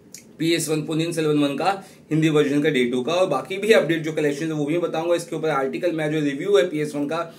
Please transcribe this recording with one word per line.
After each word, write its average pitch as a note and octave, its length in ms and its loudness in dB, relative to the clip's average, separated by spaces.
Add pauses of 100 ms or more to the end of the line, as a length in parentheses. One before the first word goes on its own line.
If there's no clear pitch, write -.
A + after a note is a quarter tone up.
(380)
पीएस D#3+ 300 0
वन D#3 140 -2
पुनिन D#3+ 300 -2
seven D#3 260 0
one C#3+ 180 0
का D#3+ 140 0 (400)
Hindi D#3 180 2
version D3 340 2
का D#3 80 2
डे B2+ 140 2
टू B2 180 -2
का, D3+ 100 -4
और F#3 160 2
बाकी C#3 300 -4
भी G#3+ 140 4
update E3 300 4
जो D3+ 100 -6
कलेक्शन D3+ 340 -2
है D#3+ 60 -4
वो D3+ 140 -2
भी D#3+ 120 0
बताऊंगा। E3+ 360 0
इसके D#3+ 220 -4
ऊपर D#3 120 -2
article D#3 440 0
में D#3 200 -2
जो D#3 80 0
review D3+ 360 2
है F3+ 140 6
पीएस D3+ 240 -4
वन C#3+ 140 -2
का D#3+ 100 -2 (200)